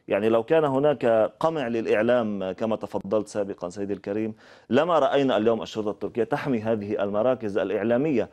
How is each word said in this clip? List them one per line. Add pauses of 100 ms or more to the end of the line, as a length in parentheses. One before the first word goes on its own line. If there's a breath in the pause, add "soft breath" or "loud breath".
يعني
لو
كان
هناك
قمع
للإعلام
كما
تفضلت
سابقًا
سيدي
الكريم، (360 loud breath)
لما
رأينا
اليوم
الشرطة
التركية
تحمي
هذه
المراكز
الإعلامية،